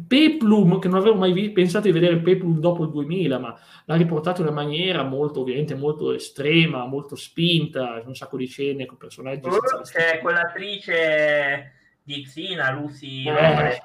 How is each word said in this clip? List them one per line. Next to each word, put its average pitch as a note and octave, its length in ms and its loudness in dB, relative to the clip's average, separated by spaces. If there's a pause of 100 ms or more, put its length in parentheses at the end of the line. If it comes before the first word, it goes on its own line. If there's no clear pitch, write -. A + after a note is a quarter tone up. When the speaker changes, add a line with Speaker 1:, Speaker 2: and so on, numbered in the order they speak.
Speaker 1:
Peplum, G#3+ 720 4
che F3+ 100 -2
non F#3+ 120 2
avevo G#3+ 160 6
mai F#3 160 2
vi-, G#3 180 0
pensato F#3+ 360 2
di F3+ 60 6
vedere E3+ 220 4
il E3 80 0
Peplum F3 380 2
dopo E3+ 240 2
il D3 60 -4
duemila, D3 480 -2
ma A#2 200 -10 (280)
l'ha E3 100 -2
riportato E3+ 460 0
in D#3 60 0
una D3 80 -2
maniera D3+ 460 -2
molto, C#3 380 -4
ovviamente, C3 340 -4
molto C#3 380 -2
estrema, C#3+ 760 -2
molto C#3 300 -8
spinta, D3 880 -2
un C3 100 -14
sacco C3+ 220 -12
di B2+ 100 -6
scene C3+ 400 -6
con B2+ 120 -20
personaggi C3 500 -12
Speaker 2:
Uh, - 20 -4
Speaker 1:
senza - 300 0
Speaker 2:
c'è - 200 -6
Speaker 1:
vestiti. E3 220 0
Speaker 2:
quell'attrice D#3+ 1500 0 (320)
di C#3+ 200 -12
Xena, D#3+ 480 -6
Lucy C#3+ 580 -8
Speaker 1:
Eh. D3+ 40 -2
Speaker 2:
Lopez, D3+ 520 4